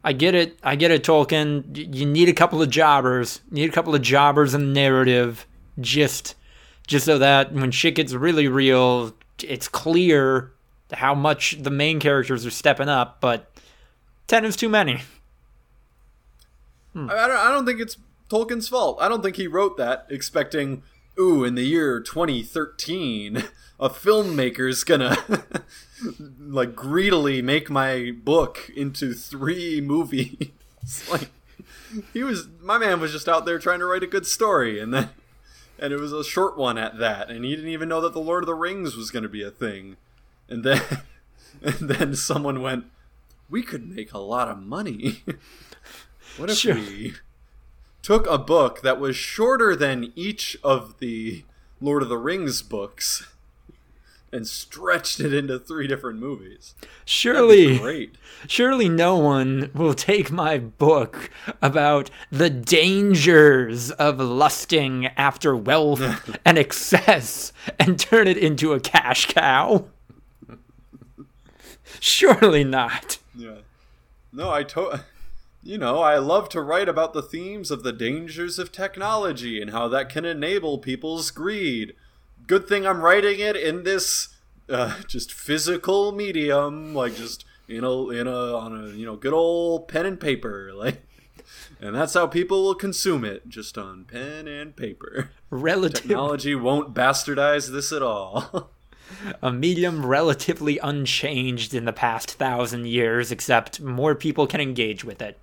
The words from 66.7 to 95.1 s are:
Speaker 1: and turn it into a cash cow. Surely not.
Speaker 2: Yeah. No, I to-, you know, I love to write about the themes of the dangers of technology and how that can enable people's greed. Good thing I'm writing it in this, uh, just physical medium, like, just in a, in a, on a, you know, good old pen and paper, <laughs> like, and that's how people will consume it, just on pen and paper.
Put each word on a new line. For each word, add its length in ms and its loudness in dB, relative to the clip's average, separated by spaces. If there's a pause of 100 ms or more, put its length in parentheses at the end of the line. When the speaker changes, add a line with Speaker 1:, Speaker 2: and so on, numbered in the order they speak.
Speaker 1:
and 180 4
turn 300 6
it 100 2
into 340 2
a 80 2
cash 460 2
cow. 580 4 (2250)
Surely 640 6
not. 560 -2 (160)
Speaker 2:
Yeah. 220 -18 (760)
No, 200 -6
I 100 0
to-, 420 -6 (580)
you 140 -12
know, 240 -2
I 180 4
love 320 2
to 120 -4
write 260 0
about 240 0
the 100 -4
themes 500 -12
of 100 -8
the 100 -4
dangers 680 -8
of 120 -10
technology 880 -4
and 120 -12
how 160 -4
that 200 -2
can 160 -8
enable 540 -4
people's 540 -6
greed. 600 -6 (520)
Good 220 2
thing 180 0
I'm 160 0
writing 380 4
it 160 -2
in 260 -4
this, 540 -4 (340)
uh, 360 -4
just 260 -6
physical 800 0
medium, 800 -2
like, 220 -2
just 280 -14 (240)
in 160 -8
a, 240 -2
in 180 -6
a, 300 -4
on 180 -10
a, 220 -14
you 80 -12
know, 120 -10
good 180 -2
old 520 0
pen 200 -4
and 120 -6
paper, 540 -6
<laughs> 20 -18
like, 280 -6 (800)
and 140 -10
that's 200 -4
how 120 4
people 380 -2
will 100 0
consume 500 -4
it, 240 -10
just 280 -16
on 300 -16
pen 420 -14
and 260 -16
paper. 560 -12 (200)